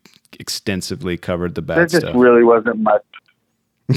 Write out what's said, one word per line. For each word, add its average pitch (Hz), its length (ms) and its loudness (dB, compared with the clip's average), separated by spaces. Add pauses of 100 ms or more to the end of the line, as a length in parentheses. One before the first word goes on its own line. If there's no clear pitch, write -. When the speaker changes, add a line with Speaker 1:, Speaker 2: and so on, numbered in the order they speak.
(380)
Speaker 1:
extensively 90 760 -8
covered 87 380 -6
the - 80 -8
bad 76 160 -4
Speaker 2:
There 170 80 2
just 160 160 0
Speaker 1:
stuff. - 140 -6
Speaker 2:
really 123 280 6
wasn't 113 360 2
much. 104 280 0
Speaker 1:
<laughs> - 40 -20 (840)